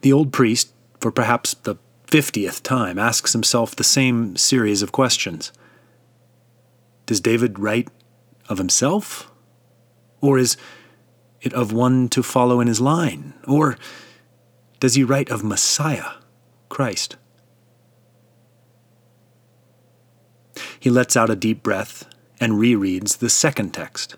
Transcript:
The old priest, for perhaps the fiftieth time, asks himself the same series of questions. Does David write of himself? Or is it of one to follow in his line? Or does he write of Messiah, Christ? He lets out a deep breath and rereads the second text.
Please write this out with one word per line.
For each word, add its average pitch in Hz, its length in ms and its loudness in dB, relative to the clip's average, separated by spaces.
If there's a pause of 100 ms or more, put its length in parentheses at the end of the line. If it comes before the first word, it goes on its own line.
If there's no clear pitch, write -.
The 135 120 6
old 143 200 4
priest, 120 400 2 (280)
for 131 100 -2
perhaps - 440 0
the - 220 -8 (300)
fiftieth 117 560 0
time, 101 380 -2
asks 117 320 0
himself 117 420 0
the - 80 -6
same 117 540 2
series 107 440 2
of 101 120 -6
questions. 101 600 -2 (1500)
Does 110 160 -2
David 113 380 0
write 107 300 -2 (600)
of 101 100 -6
himself? 135 680 -2 (920)
Or 139 180 4
is 123 180 2 (840)
it - 120 -4
of 120 200 -2
one 127 380 2
to 127 120 0
follow 123 380 2
in 120 80 2
his 113 120 0
line? 127 540 -2 (100)
Or 139 320 2 (1000)
does 131 160 2
he 139 80 4
write 139 280 0
of 101 120 -6
Messiah, 135 720 -2 (560)
Christ? - 480 -6 (3500)
He 127 120 0
lets 123 260 2
out 113 120 4
a 113 60 2
deep 107 300 -2
breath 98 420 -6 (320)
and 117 140 0
rereads 104 680 0
the 120 100 -4
second 113 460 0
text. - 440 -12